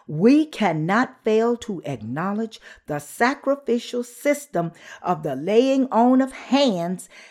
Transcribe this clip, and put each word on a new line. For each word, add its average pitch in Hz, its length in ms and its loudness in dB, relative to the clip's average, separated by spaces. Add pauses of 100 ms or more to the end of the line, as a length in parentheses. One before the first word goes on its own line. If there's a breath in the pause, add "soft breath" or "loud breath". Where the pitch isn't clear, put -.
we 233 380 4
cannot 190 800 -2
fail 226 320 2
to 202 260 -10
acknowledge 160 800 -6 (260 loud breath)
the 147 120 -6
sacrificial 254 1000 -2
system 247 680 -4 (300 loud breath)
of 170 220 -2
the 147 120 -4
laying 247 560 2
on 247 300 4
of 262 100 -4
hands 185 760 -2 (220 loud breath)